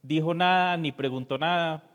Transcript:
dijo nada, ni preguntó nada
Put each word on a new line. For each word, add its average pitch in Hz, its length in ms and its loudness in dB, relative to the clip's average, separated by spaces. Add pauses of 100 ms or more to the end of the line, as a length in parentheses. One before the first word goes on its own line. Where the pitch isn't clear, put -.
dijo 156 320 0
nada, 180 420 2
ni 160 160 -4
preguntó 131 460 -4
nada 165 440 -2 (120)